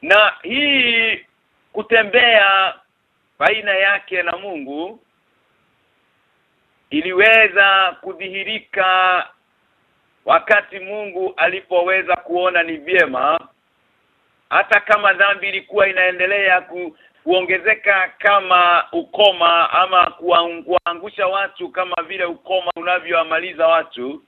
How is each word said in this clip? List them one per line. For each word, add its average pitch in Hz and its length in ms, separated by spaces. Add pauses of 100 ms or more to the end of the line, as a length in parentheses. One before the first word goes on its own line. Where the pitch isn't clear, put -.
Na 208 320 (100)
hii 233 800 (480)
kutembea 214 1000 (640)
baina 208 360
yake 190 480
na 170 140
Mungu 175 640 (1900)
iliweza 190 1120
kudhihirika 185 1300 (1000)
wakati 208 540
Mungu 196 580
alipoweza 180 760
kuona 180 480
ni 165 140
vyema, 151 640 (1080)
hata 196 300
kama 208 340
dhambi 196 340
ilikuwa 196 420
inaendelea 185 720
ku-, 175 360 (260)
kuongezeka 185 960
kama 185 760
ukoma 170 800
ama 180 340
kuang-, 170 580
kuangusha 175 640
watu 190 420
kama 180 260 (120)
vile 185 180
ukoma 175 500
unavyoamaliza 165 920
watu 151 600